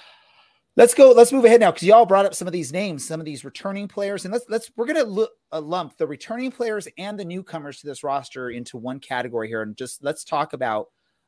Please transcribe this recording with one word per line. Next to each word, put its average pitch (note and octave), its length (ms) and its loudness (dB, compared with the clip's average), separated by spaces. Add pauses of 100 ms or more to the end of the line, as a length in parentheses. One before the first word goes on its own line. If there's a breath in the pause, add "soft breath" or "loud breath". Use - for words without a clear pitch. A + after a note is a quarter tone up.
(760 loud breath)
Let's A#3+ 200 6
go. C4+ 160 10
Let's A#3 200 8
move C4 140 4
ahead A#3 140 8
now, G3 120 4
'cause - 120 -10
y'all A3 240 8
brought G3 180 4
up G3 80 -4
some F3+ 140 -10
of F3+ 40 -8
these D#3 220 -8
names, D#3+ 340 -8
some D#3+ 120 -10
of D#3+ 80 -12
these C#3 180 -14
returning G3 420 -10
players, G3+ 380 -8
and F#3+ 80 -8
let's, A#3+ 160 -6
let's, A3 260 -8
we're A#3 120 -4
gonna D4+ 160 -2
lu-, G#3+ 240 -2 (240)
uh, D#3 100 -8
lump D#3 360 -8
the D#3+ 100 -4
returning A#3 440 -10
players A3 360 -8 (100)
and G3+ 220 -12
the G3+ 40 -12
newcomers E3+ 560 -12
to - 60 -20
this C#3 180 -14
roster C3+ 460 -8
into A#2+ 280 -14
one B2+ 220 -12
category A#2+ 480 -8
here, A2 140 -8
and G#2+ 160 -10
just - 260 -14
let's D3 200 -8
talk D3+ 300 -6
about A2+ 340 -6 (400)